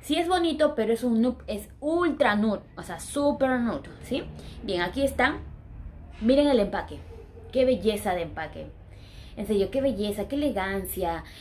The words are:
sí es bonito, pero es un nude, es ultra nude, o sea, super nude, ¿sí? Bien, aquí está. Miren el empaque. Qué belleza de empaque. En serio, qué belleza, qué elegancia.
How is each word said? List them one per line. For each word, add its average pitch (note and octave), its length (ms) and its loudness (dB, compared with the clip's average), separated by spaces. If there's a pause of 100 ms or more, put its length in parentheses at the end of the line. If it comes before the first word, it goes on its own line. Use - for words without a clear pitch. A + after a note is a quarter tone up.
sí D4+ 160 -2
es E4 100 2
bonito, E4 480 2
pero A3 200 2
es A#3 100 -6
un A3+ 160 2
nude, B3 260 0
es G#3 220 -8 (100)
ultra D4 580 2
nude, G#3 260 2 (160)
o F3 40 -10
sea, E3+ 180 -10
super C#4+ 500 2 (100)
nude, G#3+ 300 -2 (120)
¿sí? - 200 -4 (400)
Bien, F3+ 180 -2
aquí F3+ 220 -2
está. C4+ 380 2 (840)
Miren C4+ 260 8
el C4 120 6
empaque. F#3+ 400 -2 (520)
Qué B3+ 140 6
belleza G#3 480 2
de F3 80 0
empaque. D#3 460 -8 (680)
En G#3+ 100 -6
serio, G3 240 2
qué C4+ 120 0
belleza, G#3 440 0
qué C#4 100 -4
elegancia. F#3+ 880 -2 (160)